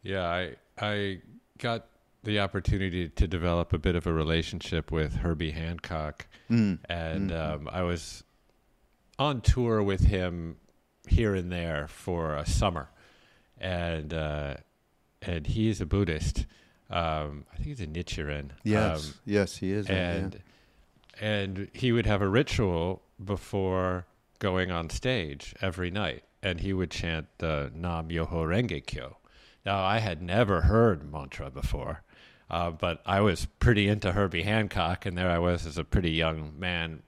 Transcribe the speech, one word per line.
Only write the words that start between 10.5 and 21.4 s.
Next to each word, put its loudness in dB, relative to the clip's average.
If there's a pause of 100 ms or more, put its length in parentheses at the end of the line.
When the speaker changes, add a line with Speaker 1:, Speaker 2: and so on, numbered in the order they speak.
Speaker 1:
here 4
and -2
there -2
for -4
a -4
summer. 2 (680)
And, -4
uh, -2 (680)
and -4
he's 0
a -2
Buddhist. 2 (420)
Um, -2
I -14
think -4
he's -10
a -6
Nichiren. -6 (140)
Speaker 2:
Yes. 2
Speaker 1:
Um, -14 (120)
Speaker 2:
Yes, 2
he -2
is, -2
uh, 2
yeah. 2
Speaker 1:
And, -4 (800)
and -2